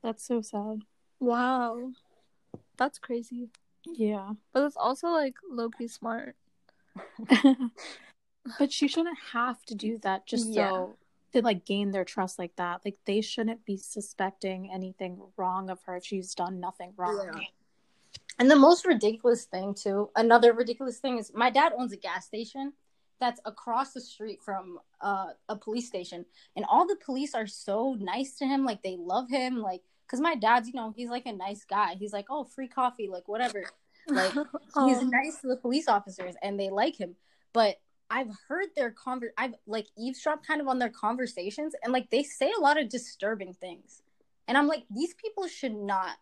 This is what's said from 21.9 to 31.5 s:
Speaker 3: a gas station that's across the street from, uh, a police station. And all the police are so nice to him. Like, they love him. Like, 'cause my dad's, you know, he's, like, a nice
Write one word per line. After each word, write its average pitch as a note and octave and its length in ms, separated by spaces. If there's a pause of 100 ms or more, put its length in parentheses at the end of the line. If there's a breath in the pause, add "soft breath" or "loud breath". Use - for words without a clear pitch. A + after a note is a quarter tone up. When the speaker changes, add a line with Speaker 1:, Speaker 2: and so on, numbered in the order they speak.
Speaker 3:
a G3 40
gas F#3 280
station C4+ 480 (460)
that's B3 260
across A#3 480
the B3 80
street - 420
from, F#3+ 360 (220)
uh, F#3+ 320 (160)
a G#3+ 80
police A#3 300
station. F3 380 (300 soft breath)
And G#3 100
all D4 220
the F#4+ 100
police C#4 360
are A3 140
so A3 460
nice G#3+ 440
to C#4 80
him. C4+ 200
Like, A3 180
they F#3 140
love F#3+ 320
him. B3+ 320
Like, F#3 220 (240)
'cause B3+ 120
my D#4+ 160
dad's, A3+ 320
you A#3+ 60
know, A3+ 180
he's, A#3 180
like, A#3+ 160
a A#3 80
nice G3+ 320